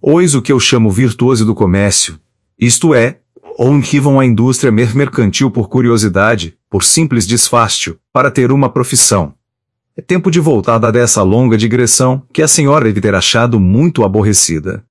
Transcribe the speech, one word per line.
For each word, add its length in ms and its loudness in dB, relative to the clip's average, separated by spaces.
Pois 340 2
o 60 0
que 120 -2
eu 80 2
chamo 320 0
virtuoso 520 0
do 120 -2
comércio, 640 -2
isto 380 0
é, 240 0
ou 140 0
um 100 2
que 180 -2
vão 220 2
à 40 2
indústria 460 0
mer-, 240 0
mercantil 560 -2
por 180 -4
curiosidade, 880 0
por 140 -4
simples 420 0
desfácio, 720 -2
para 180 0
ter 220 0
uma 180 0
profissão. 640 -2
É 60 -18
tempo 280 -2
de 80 2
voltar 400 0
da 140 0
dessa 300 0
longa 360 2
digressão, 640 0
que 100 -2
a 60 0
senhora 360 2
deve 160 0
ter 140 0
achado 440 0
muito 460 2
aborrecida. 880 -2